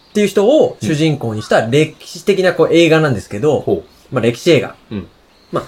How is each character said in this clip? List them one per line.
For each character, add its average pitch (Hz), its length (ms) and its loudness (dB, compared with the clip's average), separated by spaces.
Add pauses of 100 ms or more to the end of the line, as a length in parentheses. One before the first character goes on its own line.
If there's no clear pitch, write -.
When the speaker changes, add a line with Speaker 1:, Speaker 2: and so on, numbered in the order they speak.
(140)
Speaker 1:
て 214 80 0
い 208 40 2
う - 20 -2
人 202 200 0
を 285 340 2
主 190 140 -2
人 151 220 0
公 113 180 -8
に 107 60 -8
し - 80 -16
た 135 180 0
歴 147 400 -2
史 - 180 -20
的 190 180 0
な 180 100 2
こ 160 120 2
う - 60 -2
映 165 180 4
画 156 120 4
な 151 80 0
ん 127 40 0
で 98 60 -2
す - 80 -12
け 104 140 -10
ど、 135 180 0
Speaker 2:
ほ 95 260 -4
う。 - 300 -18
Speaker 1:
ま 123 40 0
あ、 - 20 0
歴 120 180 0
史 175 120 2
映 127 100 4
画。 85 140 -10 (140)
Speaker 2:
う 113 60 -10
ん。 90 120 -10 (440)
Speaker 1:
ま 147 100 -6
あ、 - 60 -16